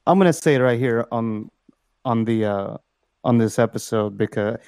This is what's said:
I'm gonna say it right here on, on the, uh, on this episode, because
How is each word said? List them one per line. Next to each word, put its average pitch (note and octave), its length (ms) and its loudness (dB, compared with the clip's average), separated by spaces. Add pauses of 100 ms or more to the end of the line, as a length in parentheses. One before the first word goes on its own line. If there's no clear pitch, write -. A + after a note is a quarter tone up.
I'm F#3 140 4
gonna F3 140 4
say D#3 220 2
it B2+ 40 2
right B2 200 2
here A#2 320 -2
on, A2+ 380 -6 (560)
on A2+ 200 0
the, A2 200 0
uh, G2+ 320 -4 (460)
on A#2+ 160 2
this A2 180 0
episode, G#2+ 600 -2
because A2 400 -4 (100)